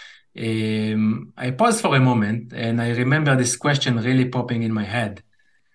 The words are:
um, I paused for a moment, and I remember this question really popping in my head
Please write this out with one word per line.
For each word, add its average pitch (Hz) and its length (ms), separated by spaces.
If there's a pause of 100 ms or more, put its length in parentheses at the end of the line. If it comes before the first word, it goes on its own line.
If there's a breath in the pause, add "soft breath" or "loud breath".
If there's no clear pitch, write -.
(380 loud breath)
um, 110 1000
I 127 140
paused 220 300
for 151 140
a 135 40
moment, 117 540
and 117 280
I 120 80
remember 135 460
this 127 200
question 135 440
really 127 260
popping 120 380
in 110 100
my 107 100
head 104 400 (520)